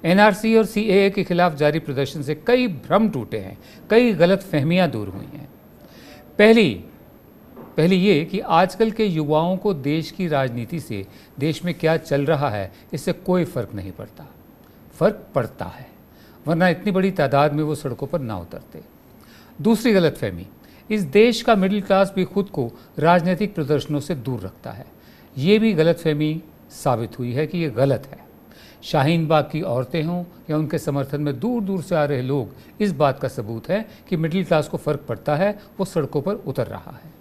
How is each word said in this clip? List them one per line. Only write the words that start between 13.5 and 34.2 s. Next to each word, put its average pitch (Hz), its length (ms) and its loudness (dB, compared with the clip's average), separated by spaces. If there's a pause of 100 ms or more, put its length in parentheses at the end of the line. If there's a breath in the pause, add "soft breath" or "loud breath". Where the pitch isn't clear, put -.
नहीं 95 160 -10
पड़ता। - 380 -18 (680 loud breath)
फ़र्क - 360 0
पड़ता - 300 -4
है, - 240 -16 (580 loud breath)
वरना 170 220 2
इतनी 180 220 -2
बड़ी 190 200 0
तादाद 143 420 2
में 151 100 -2
वो 151 120 -2
सड़कों 135 320 -8
पर 170 120 -4
ना 110 180 -6
उतरते। - 420 -14 (840 loud breath)
दूसरी 220 320 2
गलतफहमी, 107 540 0 (440 loud breath)
इस 214 100 0
देश 214 400 4
का 233 140 4
मिडिल 196 260 2
क्लास 196 340 2
भी 185 80 0
खुद 196 260 -4
को 120 220 -4 (280 loud breath)
राजनीतिक 180 560 2
प्रदर्शनों 147 440 -2
से - 160 -6
दूर 123 240 -8
रखता 98 320 -14
है। 113 140 -14 (520 loud breath)
ये 190 220 4
भी 220 140 2
गलतफहमी 156 680 0 (300)
साबित 117 480 -4
हुई 123 120 -4
है 143 160 -2
कि 180 100 -6
ये 160 120 -2
गलत 127 420 0
है। - 140 -20 (580 loud breath)
शाहीन 160 440 2
बाग 151 240 4
की 156 100 -4
औरतें 131 420 -4
हों 175 220 -4 (240 loud breath)
या 151 80 0
उनके 156 200 -2
समर्थन 143 440 -4
में 147 180 -4
दूर 233 220 -2
दूर 190 200 -4
से 175 140 -4
आ 151 100 2
रहे 139 160 -2
लोग, 127 280 -2 (320 loud breath)
इस 208 100 0
बात 139 280 0
का 135 80 -4
सबूत 113 420 -8
है 208 200 -4 (200 loud breath)
कि 180 80 -2
मिडिल 165 260 -2